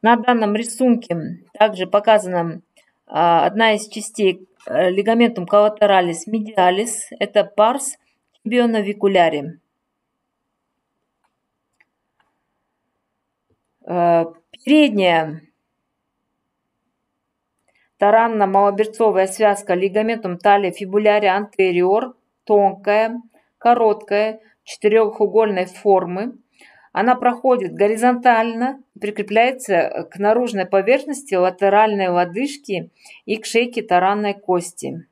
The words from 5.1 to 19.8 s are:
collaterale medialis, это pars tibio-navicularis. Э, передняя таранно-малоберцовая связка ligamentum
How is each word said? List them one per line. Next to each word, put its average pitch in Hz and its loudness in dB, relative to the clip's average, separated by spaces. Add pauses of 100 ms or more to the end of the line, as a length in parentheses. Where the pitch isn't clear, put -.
collaterale 202 2 (140)
medialis, 208 -2 (120)
это 202 -2
pars 240 0 (480)
tibio-navicularis. 208 0 (4000)
Э, 170 0 (260)
передняя 185 2 (2500)
таранно-малоберцовая 202 2
связка 202 0
ligamentum 196 -4